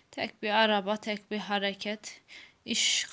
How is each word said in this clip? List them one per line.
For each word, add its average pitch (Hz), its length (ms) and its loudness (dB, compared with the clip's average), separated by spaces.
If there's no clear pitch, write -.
Tek - 320 -6
bir 214 60 -2
araba, 208 480 4
tek 214 340 -8
bir 214 60 -2
hareket, 202 840 -4
iş - 480 2